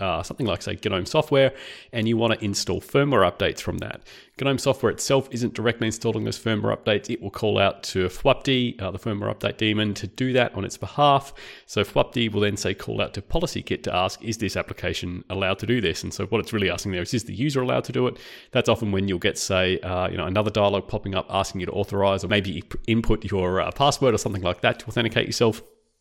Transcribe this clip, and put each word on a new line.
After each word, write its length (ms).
uh, 220
something 240
like, 160
say, 200
gnome 240
software, 480
and 160
you 80
wanna 240
install 400
firmware 500
updates 300
from 180
that. 240
gnome 200
software 340
itself 380
isn't 240
directly 320
installing 380
those 140
firmware 380
updates. 320
It 140
will 80
call 280
out 260
to 240
fwupd, 760
uh, 80
the 80
firmware 360
update 220
daemon, 380
to 120
do 280
that 200
on 100
its 120
behalf. 560
So 160
fwupd 500
will 100
then 140
say 180
call 260
out 140
to 80
PolicyKit 600
to 100
ask, 280
"Is 160
this 180
application 760
allowed 300
to 60
do 140
this?" 220
And 100
so 140
what 140
it's 120
really 180
asking 220
there 100
is, 120
"Is 100
the 100
user 280
allowed 220
to 80
do 140
it?" 120
That's 160
often 240
when 160
you'll 100
get, 200
say, 420
uh, 300
you 60
know, 100
another 240
dialog 360
popping 280
up 160
asking 300
you 60
to 60
authorize 500
or 60
maybe 340
p-, 240
input 440
your, 300
uh, 100
password 440
or 40
something 240
like 180
that 200
to 60
authenticate 400
yourself. 360